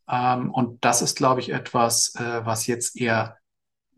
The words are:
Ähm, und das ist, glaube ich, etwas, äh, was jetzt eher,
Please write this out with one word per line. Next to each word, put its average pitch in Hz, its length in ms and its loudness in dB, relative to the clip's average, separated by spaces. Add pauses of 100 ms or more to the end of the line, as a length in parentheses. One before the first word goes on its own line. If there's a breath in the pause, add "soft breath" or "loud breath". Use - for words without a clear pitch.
Ähm, 127 440 0
und 117 340 -2
das 117 160 4
ist, - 160 -2
glaube 131 220 4
ich, - 120 -6
etwas, 120 640 0
äh, 117 280 -4
was 113 220 -2
jetzt 120 280 -2
eher, 113 400 0 (640)